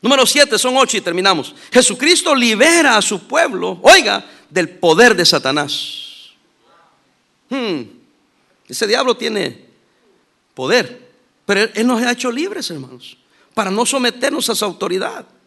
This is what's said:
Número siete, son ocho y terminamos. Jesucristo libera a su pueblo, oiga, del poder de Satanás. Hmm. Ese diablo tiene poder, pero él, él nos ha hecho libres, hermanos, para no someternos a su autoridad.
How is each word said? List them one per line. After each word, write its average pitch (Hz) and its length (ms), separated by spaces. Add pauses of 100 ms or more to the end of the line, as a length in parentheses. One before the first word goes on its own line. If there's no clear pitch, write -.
Número 269 240
siete, 277 320
son 247 200
ocho 269 200
y 175 40
terminamos. 180 540 (160)
Jesucristo 285 640
libera 254 640
a 202 40
su - 260
pueblo, 190 540
oiga, 262 440 (240)
del 165 200
poder 190 460
de 175 100
Satanás. - 1040 (1160)
Hmm. 214 340 (840)
Ese - 200
diablo 240 280
tiene 226 500 (880)
poder, - 580 (340)
pero 202 160
él, 226 140
él 226 120
nos 240 140
ha 247 100
hecho 240 200
libres, 330 400
hermanos, 127 460 (360)
para 202 160
no 208 160
someternos 247 640
a 226 60
su 220 80
autoridad. 190 640 (220)